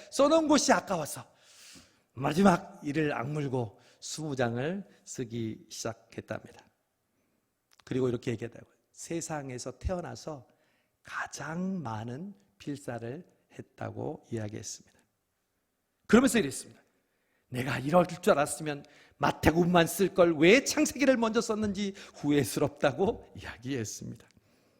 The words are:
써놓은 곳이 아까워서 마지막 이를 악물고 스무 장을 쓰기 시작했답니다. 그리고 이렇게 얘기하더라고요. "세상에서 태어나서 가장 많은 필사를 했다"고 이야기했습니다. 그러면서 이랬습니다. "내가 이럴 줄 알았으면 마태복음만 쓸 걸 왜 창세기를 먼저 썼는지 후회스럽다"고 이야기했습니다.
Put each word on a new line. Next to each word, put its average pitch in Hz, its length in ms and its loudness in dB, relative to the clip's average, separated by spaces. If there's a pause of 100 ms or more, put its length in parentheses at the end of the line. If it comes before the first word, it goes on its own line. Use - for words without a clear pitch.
써놓은 302 380 4
곳이 277 240 6
아까워서 170 520 -2 (920)
마지막 170 680 4
이를 147 300 -2
악물고 127 640 -4 (220)
스무 151 360 -8
장을 131 480 -2 (220)
쓰기 110 640 -8
시작했답니다. - 960 -12 (1160)
그리고 127 240 0
이렇게 120 240 -2
얘기하더라고요. - 420 -10 (180)
"세상에서 143 840 -10
태어나서 156 720 -8 (560)
가장 185 800 -8
많은 123 520 -8 (240)
필사를 135 680 -10 (320)
했다"고 113 760 -10
이야기했습니다. 110 680 -10 (1080)
그러면서 240 320 6
이랬습니다. - 420 -6 (680)
"내가 123 300 -6
이럴 165 260 4
줄 170 260 0
알았으면 147 540 0 (320)
마태복음만 165 680 4
쓸 180 260 -2
걸 170 240 4
왜 180 260 8
창세기를 269 540 2
먼저 226 240 0
썼는지 208 520 -4 (220)
후회스럽다"고 147 1200 0
이야기했습니다. - 920 -10 (520)